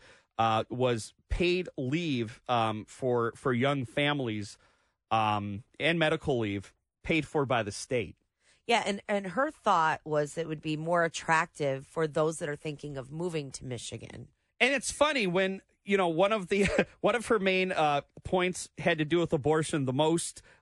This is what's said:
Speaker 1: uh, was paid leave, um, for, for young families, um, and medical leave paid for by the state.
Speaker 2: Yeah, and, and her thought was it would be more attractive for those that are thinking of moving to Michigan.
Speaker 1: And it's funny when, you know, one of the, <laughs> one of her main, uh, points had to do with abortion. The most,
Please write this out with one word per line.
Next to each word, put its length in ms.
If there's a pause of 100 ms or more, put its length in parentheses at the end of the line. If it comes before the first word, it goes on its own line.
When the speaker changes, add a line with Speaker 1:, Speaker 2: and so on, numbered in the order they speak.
(380)
Speaker 1:
uh, 320
was 440 (160)
paid 480
leave, 720
um, 400
for, 480
for 160
young 320
families, 720 (540)
um, 520 (160)
and 200
medical 400
leave 340 (300)
paid 240
for 180
by 180
the 80
state. 440 (500)
Speaker 2:
Yeah, 200
and, 240
and 180
her 240
thought 540
was 320
it 100
would 140
be 160
more 260
attractive 840
for 220
those 320
that 80
are 80
thinking 420
of 140
moving 400
to 140
Michigan. 640 (320)
Speaker 1:
And 120
it's 160
funny 380
when, 340 (220)
you 140
know, 100
one 240
of 160
the, 220 (160)
<laughs> 160
one 140
of 100
her 140
main, 340
uh, 280 (220)
points 540
had 220
to 60
do 140
with 140
abortion. 500
The 80
most, 500 (200)